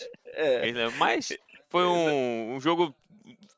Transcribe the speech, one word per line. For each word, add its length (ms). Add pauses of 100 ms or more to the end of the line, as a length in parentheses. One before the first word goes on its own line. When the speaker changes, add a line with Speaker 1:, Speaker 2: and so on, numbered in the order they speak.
(280)
Speaker 1:
É. 340
Speaker 2:
Eu 60
ia 60 (120)
lembrar, 120
mas 400 (300)
foi 160
um, 720
um 60
jogo, 340 (640)